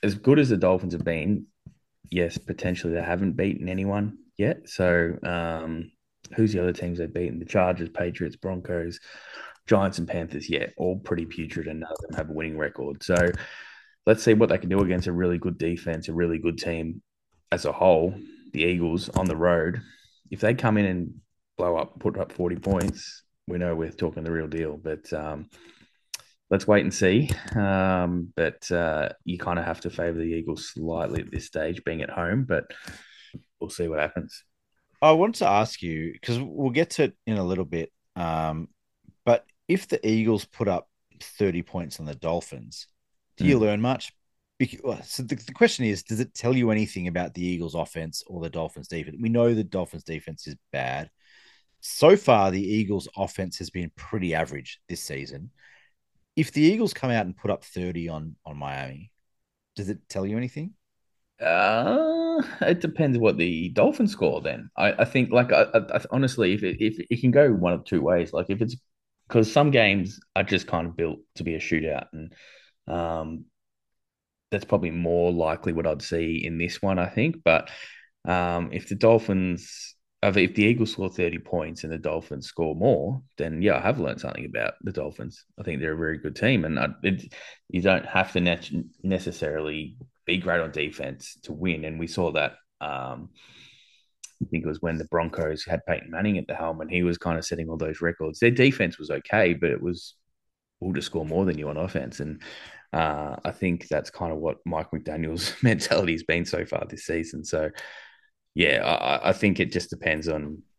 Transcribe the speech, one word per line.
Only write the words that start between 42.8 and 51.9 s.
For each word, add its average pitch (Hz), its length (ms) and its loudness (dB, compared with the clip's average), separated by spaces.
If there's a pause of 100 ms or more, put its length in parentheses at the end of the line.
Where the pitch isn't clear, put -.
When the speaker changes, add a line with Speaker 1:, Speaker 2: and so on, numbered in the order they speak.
Speaker 2:
do - 100 0
you 139 100 8
Speaker 1:
Hmm. 110 80 4
Speaker 2:
learn 104 160 2
much? 123 320 -2 (460)
Bec-, - 260 -2
well, 120 180 -4
so - 220 -10
the, 127 100 -6
the 127 180 -10
question 226 320 4
is, 101 200 0
does 113 160 -2
it - 120 -4
tell 123 220 0
you 120 160 4
anything 104 380 0
about 87 260 -4
the 90 100 -4
Eagles' 85 300 -4
offense 80 540 -6
or 90 120 -12
the 82 80 -6
Dolphins' 78 380 -8
defense? 78 340 -10
We 113 80 -2
know 120 240 6
the 110 120 2
Dolphins' 87 400 -6
defense 80 420 -10
is 73 80 -12 (160)
bad. 65 400 -6 (720)
So - 360 8